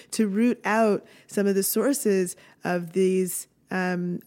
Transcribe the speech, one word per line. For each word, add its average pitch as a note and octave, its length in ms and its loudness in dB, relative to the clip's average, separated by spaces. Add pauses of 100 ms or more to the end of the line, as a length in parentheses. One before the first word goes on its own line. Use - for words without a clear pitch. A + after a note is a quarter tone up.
(120)
to A3 160 0
root A3+ 360 0
out G#3 400 2 (220)
some G3+ 200 -2
of G3 80 2
the F#3+ 80 0
sources G3+ 760 0 (280)
of F3 280 -4
these, F#3 560 0 (220)
um, F3+ 560 -4